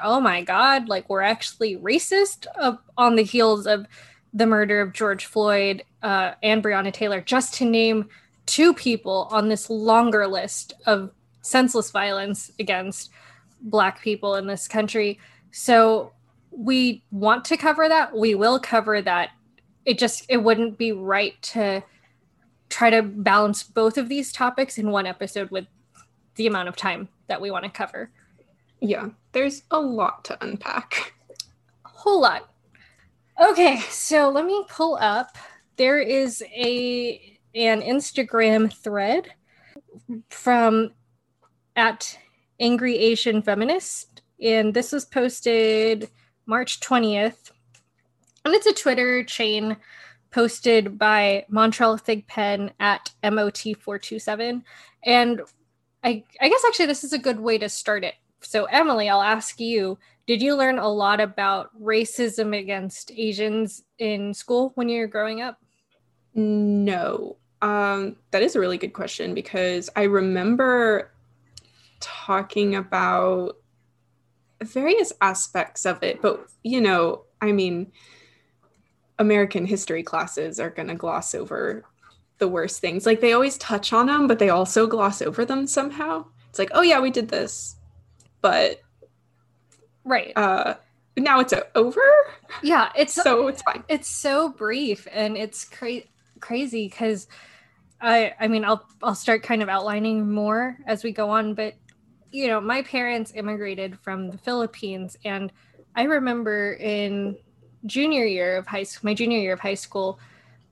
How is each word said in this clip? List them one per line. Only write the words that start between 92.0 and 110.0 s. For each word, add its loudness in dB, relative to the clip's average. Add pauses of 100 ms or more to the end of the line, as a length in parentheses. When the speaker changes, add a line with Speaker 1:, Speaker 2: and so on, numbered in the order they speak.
Speaker 1:
Yeah, 4
it's 2
Speaker 2:
So 4
it's -6
fine. -2
Speaker 1:
it's -4
so 0
brief, -4
and -4
it's -10
cra-, -10 (320)
crazy -6
'cause -4 (760)
I, 2
I -2
mean, 0
I'll, 0 (180)
I'll -2
start 0
kind -2
of -4
outlining -2
more -2
as -4
we -6
go -4
on, 0
but, -6 (560)
you -4
know, 0
my -2
parents -4
immigrated -8
from -8
the -14
Philippines, -8
and -6 (440)
I 0
remember -2
in -4 (480)
junior 0
year -2
of -6
high -8
s-, -12
my 0
junior 0
year -2
of -4
high -4
school, -6 (520)